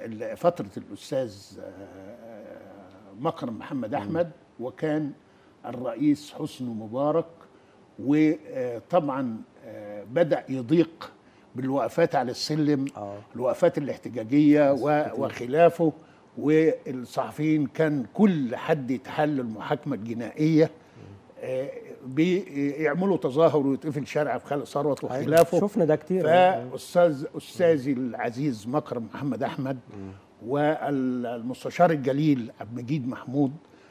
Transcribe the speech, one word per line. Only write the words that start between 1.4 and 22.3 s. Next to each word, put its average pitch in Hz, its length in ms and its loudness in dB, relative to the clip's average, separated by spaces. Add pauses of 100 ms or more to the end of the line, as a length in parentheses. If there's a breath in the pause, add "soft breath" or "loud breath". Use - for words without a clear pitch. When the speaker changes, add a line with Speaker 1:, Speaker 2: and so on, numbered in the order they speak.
Speaker 1:
آه، 98 840 -18 (760)
مكرم 131 400 -6
محمد 123 360 -8
Speaker 2:
مم. 101 60 -2
Speaker 1:
أحمد، 160 300 -2 (280)
وكان 151 520 -4 (540 soft breath)
الرئيس 123 760 -2
حسني 127 300 -8
مبارك، 131 560 -2 (800 soft breath)
وطبعا، 135 1300 0 (280)
آه، 104 460 -14
بدأ 151 380 2
يضيق 131 640 0 (440 soft breath)
بالوقفات 135 600 0
على 127 160 0
السلم، 147 540 0 (120)
Speaker 2:
آه. 101 180 -10 (200)
Speaker 1:
الوقفات 131 420 2
الاحتجاجية 143 960 4
Speaker 2:
بس 131 100 0
Speaker 1:
و، 151 260 2
Speaker 2:
كتير. 110 160 -4
Speaker 1:
وخلافه، 151 680 4 (440 soft breath)
والصحفيين 143 1300 0
كان 147 480 0
كل 151 420 2
حد 139 360 -2
يتحل 147 480 -2
المحاكمة 123 560 -4
الجنائية، 120 680 2
Speaker 2:
مم. 156 60 0 (720 loud breath)
Speaker 1:
آه، 131 260 -4 (360)
بيعملوا 156 1120 0